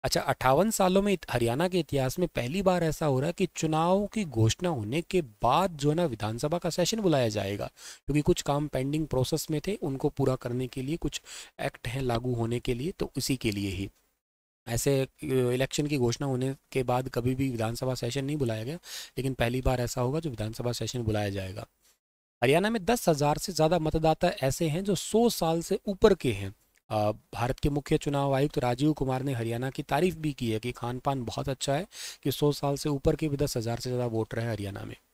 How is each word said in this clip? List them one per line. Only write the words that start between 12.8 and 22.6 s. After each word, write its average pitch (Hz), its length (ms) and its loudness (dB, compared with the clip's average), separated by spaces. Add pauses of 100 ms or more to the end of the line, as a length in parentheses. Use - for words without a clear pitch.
तो - 260 -6
उसी 135 200 -2
के 113 140 0
लिए 101 180 -2
ही। 95 200 -6 (760)
ऐसे, 135 340 2
अ, 131 60 -2 (160)
इलेक्शन 131 640 0
की 147 100 0
घोषणा 120 300 0
होने 131 280 0 (160)
के 131 120 0
बाद 127 260 0
कभी 123 260 0
भी 135 140 0
विधानसभा 120 460 -2
सेशन 123 300 -4
नहीं 151 120 -2
बुलाया 113 260 -2
गया, 139 120 -6 (420)
लेकिन 131 160 -2
पहली 123 280 0
बार 123 200 2
ऐसा 120 200 -2
होगा 131 180 0
जो 160 100 -4
विधानसभा 113 420 -4
सेशन 117 320 -4
बुलाया 104 260 0
जाएगा। 98 380 -6 (760)
हरियाणा 165 260 4